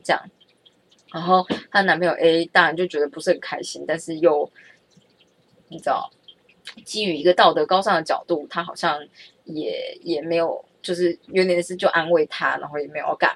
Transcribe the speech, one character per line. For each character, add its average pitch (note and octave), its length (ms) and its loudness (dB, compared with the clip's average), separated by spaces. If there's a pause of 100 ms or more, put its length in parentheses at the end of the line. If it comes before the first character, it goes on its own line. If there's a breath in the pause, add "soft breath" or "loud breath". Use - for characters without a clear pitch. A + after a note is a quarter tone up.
这 E3 100 0
样。 F2+ 80 0 (880)
然 E3 100 -8
后 F#3 240 4 (260 loud breath)
她 G3+ 100 4
男 F3 160 2
朋 F3 100 0
友 D#3+ 60 2
A E3 320 4
当 F3 180 4
然 D#3 120 0
就 F3+ 100 -2
觉 D#3+ 140 -4
得 D3 100 2
不 D#3+ 100 -14
是 F3 120 0
很 - 80 2
开 - 220 -10
心， - 260 -12
但 D#3 120 -2
是 E3 180 -8
又， D3+ 320 2 (1200 soft breath)
你 E3 80 -14
知 - 80 -18
道， - 260 -2 (760)
基 G#3+ 200 -6
于 E3+ 100 0
一 C#3+ 80 -6
个 F3+ 100 6
道 F3+ 200 6
德 D#3 120 0
高 F#3+ 160 2
尚 G3 140 0
的 D#3 80 -2
角 - 240 -4
度， D3 220 -2
他 E3+ 140 -6
好 E3+ 120 -10
像 D3+ 260 -2 (440 loud breath)
也， - 580 -8
也 D3+ 180 -4
没 E3 160 -2
有， E3 260 -2 (180)
就 F#3 140 -6
是 F3 220 0 (100)
有 F#3 160 2
点 F3+ 180 2
是 F3+ 140 -8
就 F#3 140 -2
安 E3 200 0
慰 D#3+ 180 4
他， C#3 300 -2
然 C#3+ 120 -10
后 D3 100 -6
也 C#3+ 80 -6
没 D3+ 120 -10
有 C3+ 60 -6
要 D#3 100 -2
干 C#3+ 200 2